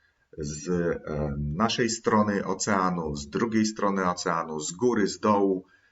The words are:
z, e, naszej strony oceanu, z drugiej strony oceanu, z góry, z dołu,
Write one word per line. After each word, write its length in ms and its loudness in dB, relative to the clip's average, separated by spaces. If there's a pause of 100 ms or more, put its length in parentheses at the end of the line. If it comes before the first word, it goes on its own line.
(380)
z, 300 -8
e, 680 -2
naszej 520 0
strony 540 2
oceanu, 720 0
z 120 -8
drugiej 380 2
strony 440 0
oceanu, 500 -2
z 120 -6
góry, 340 2
z 140 -4
dołu, 460 2 (260)